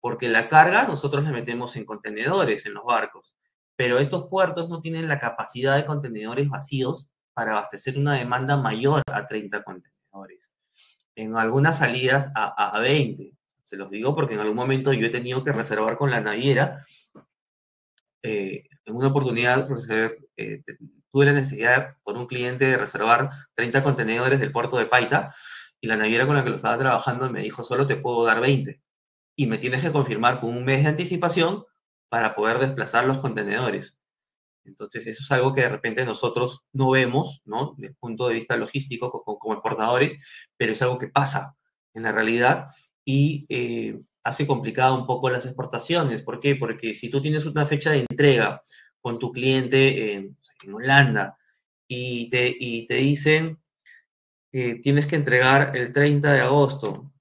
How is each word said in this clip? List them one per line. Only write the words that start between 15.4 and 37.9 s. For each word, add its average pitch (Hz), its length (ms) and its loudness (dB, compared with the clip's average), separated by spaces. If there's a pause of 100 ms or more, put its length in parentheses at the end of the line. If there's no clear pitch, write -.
que 143 100 -2
reservar 110 440 -2
con 139 140 0
la 120 80 0
naviera. 117 640 0 (1400)
Eh, 101 440 -6 (160)
en 110 120 -10
una 131 120 2
oportunidad, 127 600 2
pues, 120 220 -6
eh, 110 280 0 (180)
eh, 107 280 -10 (480)
tuve 139 140 6
la 143 80 6
necesidad 131 680 2
por 107 140 -8
un 123 100 -8
cliente 123 380 -2
de 131 120 4
reservar 117 520 2 (240)
treinta 120 300 0
contenedores 127 560 2
del 107 120 -2
puerto 117 260 -2
de 110 80 2
Paita, 127 500 2 (460)
y 117 60 -8
la 110 80 0
naviera 113 320 2
con 147 80 2
la 135 80 2
que 123 60 -2
lo 113 80 -4
estaba 117 200 -2
trabajando 127 520 0
me 107 120 -6
dijo, 107 220 -8
"Solo 131 240 0
te 131 80 0
puedo 117 300 0
dar 113 160 4
veinte, 127 400 0 (540)
y 139 120 0
me 110 100 0
tienes 127 240 -4
que 165 100 -2
confirmar 120 480 0
con 117 100 -4
un 123 160 -6
mes 135 180 4
de 151 60 4
anticipación 175 760 0 (460)
para 113 260 0
poder 113 240 2
desplazar 127 460 0
los 135 140 2
contenedores". 107 800 -4 (680)
Entonces, 107 420 -14
eso 113 160 -12
es - 80 -4
algo 131 220 4
que 135 80 2
de 123 80 4
repente 113 360 -4
nosotros 123 680 -4
no 135 180 2
vemos, 131 540 2
¿no? 123 320 -6
Desde - 140 -14